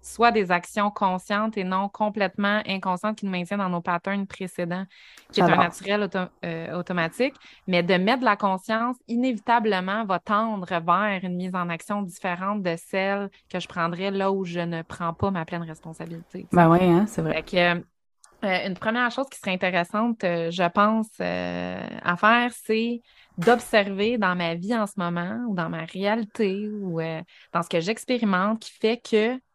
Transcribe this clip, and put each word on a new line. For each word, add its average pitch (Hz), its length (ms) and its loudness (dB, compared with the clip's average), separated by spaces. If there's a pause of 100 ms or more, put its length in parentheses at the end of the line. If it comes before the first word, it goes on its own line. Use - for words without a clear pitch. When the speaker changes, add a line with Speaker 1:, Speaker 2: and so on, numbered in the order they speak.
Speaker 1:
soient 233 300 4
des 202 200 2
actions 202 400 0
conscientes 208 640 -2
et 196 60 -2
non 190 260 -2
complètement 208 800 0
inconscientes 190 500 -4
qui - 80 -8
nous 196 60 -2
maintiennent 180 280 -4
dans 190 100 -2
nos 175 120 -2
patterns 196 460 -2
précédents, 180 560 -6 (480)
qui - 80 0
est 190 40 6
un 175 40 6
Speaker 2:
J'adore. 180 160 6
Speaker 1:
naturel 196 400 -2
auto-, 190 160 -2 (260)
euh, 165 320 -6
automatique, 175 560 -2 (340)
mais 175 160 2
de 180 120 4
mettre 208 240 4
de 254 60 0
la 208 100 6
conscience 220 640 -2 (100)
inévitablement 226 960 0
va 185 140 0
tendre 208 480 -2
vers 180 560 0
une 180 140 -4
mise 180 180 -6
en 175 140 -2
action 202 320 -6
différente 190 600 -4
de 170 140 0
celle 196 520 -2 (200)
que 180 100 -4
je 175 80 -8
prendrais 175 440 -2
là 196 200 0
où 190 140 0
je 170 140 -4
ne 170 240 -4
prends 165 300 -6
pas 196 180 0
ma 170 140 -4
pleine 170 180 -6
responsabilité, 165 600 -14 (100)
tu 185 80 -10
sais. - 100 -16
Speaker 2:
Ben 170 180 10
oui, 170 120 8
hein, 180 260 6
c'est - 140 -4
vrai. 156 140 0
Speaker 1:
Fait 160 80 -2
que, 175 340 2 (680)
euh, 185 220 0
une 190 80 -4
première 240 340 0
chose 269 200 -4
qui - 100 -20
serait 190 140 -4
intéressante, 185 720 -2
euh, 170 260 0
je 175 180 2
pense, 220 380 2 (140)
euh, 90 580 -4 (240)
à 175 140 0
faire, 240 360 4
c'est 233 460 -2 (380)
d'observer 208 800 2
dans 185 180 2
ma 170 180 -2
vie 190 220 -4
en 214 100 0
ce - 120 -10
moment 175 400 -4 (100)
ou 202 80 -4
dans 165 140 -2
ma 165 160 -6
réalité 202 800 -2 (140)
ou, 175 180 -4
euh, 160 220 -4 (320)
dans 170 100 0
ce - 60 -8
que 175 100 2
j'expérimente 214 800 0
qui - 140 -16
fait 226 360 0
que 233 300 2 (140)